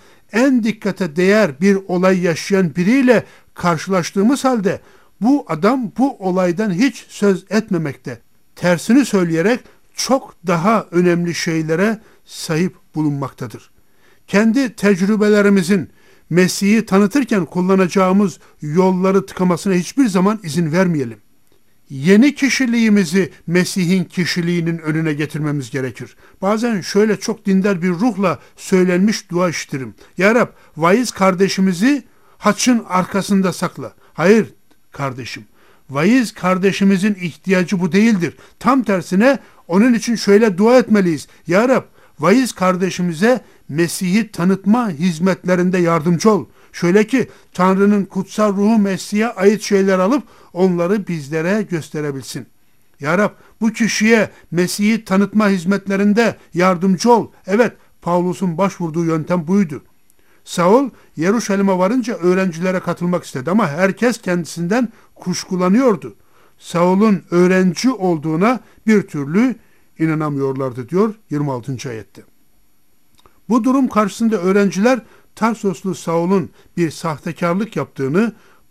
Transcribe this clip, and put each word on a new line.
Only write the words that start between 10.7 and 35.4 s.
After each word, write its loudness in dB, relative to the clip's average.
önemli 0
şeylere -2
sahip -4
bulunmaktadır. -6
Kendi 0
tecrübelerimizin 2
Mesih'i 2
tanıtırken 0
kullanacağımız 0
yolları 0
tıkamasına -2
hiçbir 0
zaman 0
izin -4
vermeyelim. 0
Yeni 4
kişiliğimizi 0
Mesih'in 0
kişiliğinin -2
önüne -2
getirmemiz -4
gerekir. -8
Bazen 0
şöyle 0
çok -8
dindar 2
bir 0
ruhla -2
söylenmiş 0
dua -2
işitirim. -8
"Ya 4
Rab, 2
vaiz 2
kardeşimizi 0
haçın 0
arkasında 0
sakla." -8
Hayır 2
kardeşim, -10